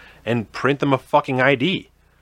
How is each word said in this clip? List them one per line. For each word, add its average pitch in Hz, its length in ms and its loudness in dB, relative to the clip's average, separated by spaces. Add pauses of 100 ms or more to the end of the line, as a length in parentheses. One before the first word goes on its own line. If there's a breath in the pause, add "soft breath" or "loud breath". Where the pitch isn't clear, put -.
(260 loud breath)
and 110 260 -2
print 135 280 -2
them 143 140 0
a 131 40 2
fucking 139 420 -2
I 131 160 4
D. 151 340 -4 (320)